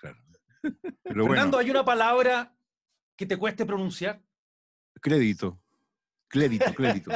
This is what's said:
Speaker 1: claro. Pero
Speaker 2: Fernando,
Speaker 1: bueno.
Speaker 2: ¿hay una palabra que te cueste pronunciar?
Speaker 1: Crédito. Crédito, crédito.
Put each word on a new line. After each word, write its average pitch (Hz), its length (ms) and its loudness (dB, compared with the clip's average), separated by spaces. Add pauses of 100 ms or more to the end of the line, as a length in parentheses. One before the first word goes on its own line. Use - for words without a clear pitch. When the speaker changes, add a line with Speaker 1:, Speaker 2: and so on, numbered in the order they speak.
Speaker 1:
claro. - 160 -18 (840)
Pero 110 240 -2
Speaker 2:
Fernando, 269 300 2
Speaker 1:
bueno. - 20 2
Speaker 2:
¿hay 247 120 0
una 269 140 0
palabra 247 720 2 (600)
que 190 80 -8
te 185 100 -2
cueste 208 300 -2
pronunciar? 190 560 -4 (800)
Speaker 1:
Crédito. 107 580 0 (680)
Crédito, 135 480 2
crédito. 117 420 -2